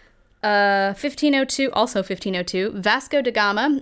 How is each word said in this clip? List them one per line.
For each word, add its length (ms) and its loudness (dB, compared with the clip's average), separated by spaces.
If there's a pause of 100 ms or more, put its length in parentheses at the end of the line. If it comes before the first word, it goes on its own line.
(440)
Uh, 500 2
fifteen 420 0
oh 100 2
two, 260 -2
also 320 0
fifteen 320 -6
oh 80 -2
two, 280 -2
Vasco 500 0
da 100 -2
Gama 500 0